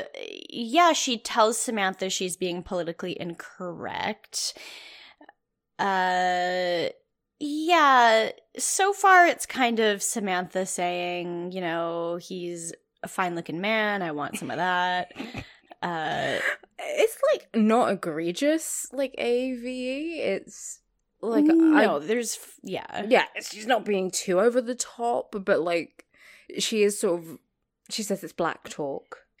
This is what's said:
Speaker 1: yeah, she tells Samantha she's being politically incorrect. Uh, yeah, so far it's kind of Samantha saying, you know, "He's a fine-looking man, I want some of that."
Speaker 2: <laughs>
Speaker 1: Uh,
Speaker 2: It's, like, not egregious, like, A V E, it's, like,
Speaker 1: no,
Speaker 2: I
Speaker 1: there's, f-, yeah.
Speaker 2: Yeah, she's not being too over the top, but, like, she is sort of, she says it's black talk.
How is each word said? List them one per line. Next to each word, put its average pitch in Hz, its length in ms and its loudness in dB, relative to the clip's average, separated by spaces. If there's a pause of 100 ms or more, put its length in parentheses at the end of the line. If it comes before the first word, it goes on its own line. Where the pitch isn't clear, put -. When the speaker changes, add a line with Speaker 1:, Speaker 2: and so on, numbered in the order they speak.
(500)
Speaker 1:
yeah, 302 440 2
she 247 240 -2
tells 226 420 2
Samantha 190 520 -2
she's 180 260 -4
being 175 240 -4
politically 170 580 -6
incorrect. - 1300 -8 (1300)
Uh, 180 1040 0 (540)
yeah, 285 880 6 (280)
so 392 360 2
far 370 320 8
it's - 200 0
kind 233 340 0
of 208 240 2
Samantha 190 640 -2
saying, 175 840 -4
you 185 100 -8
know, 170 600 -2
"He's 175 520 -8 (280)
a 185 60 -8
fine-looking 170 520 -4
man, 208 420 0
I 165 100 -4
want 147 260 -6
some 127 140 -8
of 117 60 -6
that." 180 600 0
Speaker 2:
<laughs> - 40 -8 (600)
Speaker 1:
Uh, 156 580 -4 (400)
Speaker 2:
It's, - 380 0 (160)
like, - 200 -6
not 220 380 4
egregious, 180 1000 -2
like, 269 240 -4
A 247 360 0
V 240 140 -8
E, 262 540 -6
it's, - 580 -6 (400)
like, 233 240 2
Speaker 1:
no, 302 540 6
Speaker 2:
I - 20 -4
Speaker 1:
there's, 220 380 -2
f-, - 260 -20
yeah. - 460 -8
Speaker 2:
Yeah, 208 160 6 (160)
she's 214 260 -12
not 226 160 2
being 185 260 0
too 180 300 0
over 240 220 4
the 240 140 -4
top, 240 680 -4
but, 190 160 2
like, 170 460 -2 (520)
she 208 260 0
is 202 140 2
sort 175 240 0
of, 160 160 -16 (520)
she - 120 -6
says 202 220 -4
it's 156 80 -12
black - 380 -4
talk. - 560 -10 (160)